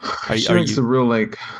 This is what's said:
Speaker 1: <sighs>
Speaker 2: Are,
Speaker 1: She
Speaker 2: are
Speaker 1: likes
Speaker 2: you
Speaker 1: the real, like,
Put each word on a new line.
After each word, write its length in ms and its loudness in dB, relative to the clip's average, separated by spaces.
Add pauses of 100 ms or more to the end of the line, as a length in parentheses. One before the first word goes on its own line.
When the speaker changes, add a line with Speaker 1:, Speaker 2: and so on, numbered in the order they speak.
Speaker 1:
<sighs> 280 -6
Speaker 2:
Are, 80 0
Speaker 1:
She 100 0
Speaker 2:
are 100 4
Speaker 1:
likes 140 2
Speaker 2:
you 60 -2
Speaker 1:
the 60 2
real, 220 2
like, 320 0 (220)